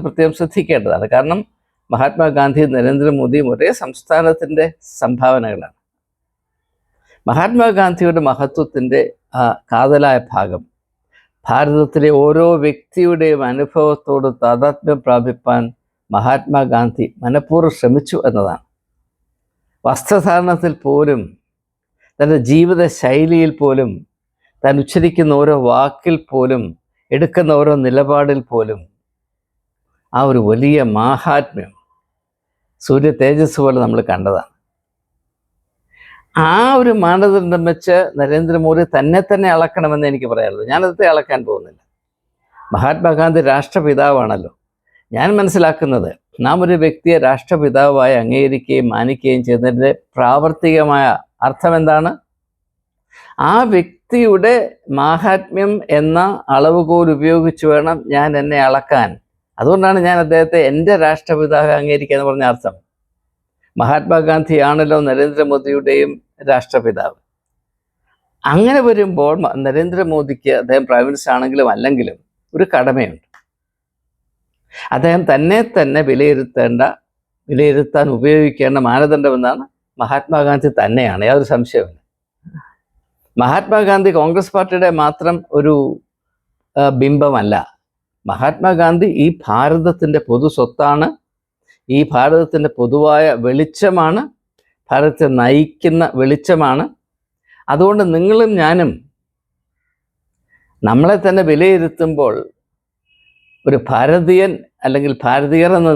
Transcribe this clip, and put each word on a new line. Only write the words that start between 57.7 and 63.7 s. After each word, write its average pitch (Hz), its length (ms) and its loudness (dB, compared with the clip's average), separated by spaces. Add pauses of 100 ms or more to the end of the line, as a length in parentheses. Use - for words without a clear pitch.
ഞാൻ 147 220 0
എന്നെ 143 320 -2
അളക്കാൻ. 131 420 0 (480)
അതുകൊണ്ടാണ് 190 480 2
ഞാൻ 180 120 2
അദ്ദേഹത്തെ 160 400 2 (100)
എൻ്റെ 160 260 0 (100)
രാഷ്ട്രപിതാവ് 151 760 0
അംഗീകരിക്കുക 143 380 -2
എന്ന് 139 120 -2
പറഞ്ഞ 135 240 -2
അർത്ഥം. 104 220 -8 (1040)